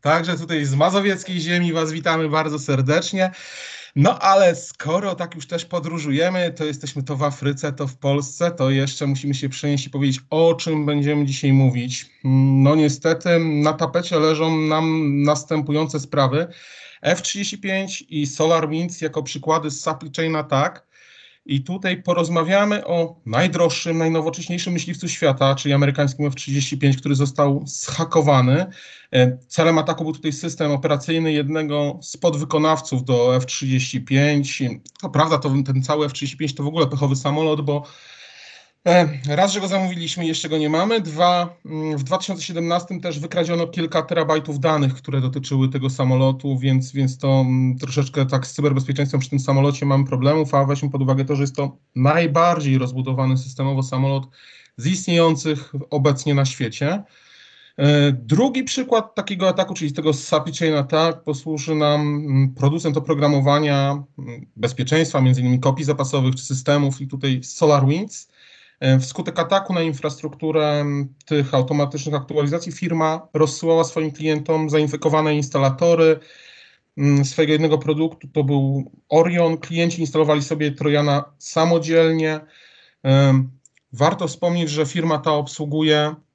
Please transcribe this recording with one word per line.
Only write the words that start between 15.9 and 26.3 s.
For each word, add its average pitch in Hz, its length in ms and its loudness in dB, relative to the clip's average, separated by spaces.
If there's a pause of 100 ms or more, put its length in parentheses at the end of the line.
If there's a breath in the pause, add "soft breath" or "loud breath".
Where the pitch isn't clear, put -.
sprawy. 143 480 0 (540 loud breath)
F 175 200 0
trzydzieści 202 360 -6
pięć 190 520 -6
i 147 180 -4
SolarWinds 160 760 0
jako 156 220 -4
przykłady 151 480 -2
supply 151 460 -8
chain 160 180 -2
attack. 147 520 -2 (580 soft breath)
I 139 180 -2
tutaj 185 400 -6
porozmawiamy 175 840 0
o 165 400 -4
najdroższym, 165 720 0
najnowocześniejszym 165 760 -2
myśliwcu 170 340 -6
świata, 139 480 2
czyli 143 180 -2
amerykańskim 139 520 0
F 139 100 -2